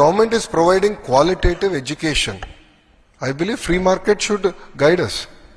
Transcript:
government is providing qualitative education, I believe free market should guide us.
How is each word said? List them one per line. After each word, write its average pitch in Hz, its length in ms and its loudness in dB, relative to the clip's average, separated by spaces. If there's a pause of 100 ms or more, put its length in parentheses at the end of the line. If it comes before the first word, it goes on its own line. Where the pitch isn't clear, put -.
government 202 320 4
is - 120 -2 (100)
providing 185 380 2 (140)
qualitative 175 720 2
education, 135 540 -4 (920)
I 135 40 -2
believe 185 360 -4
free 180 120 0 (100)
market 196 360 2
should 196 280 -2 (240)
guide 160 300 4
us. - 200 -10 (280)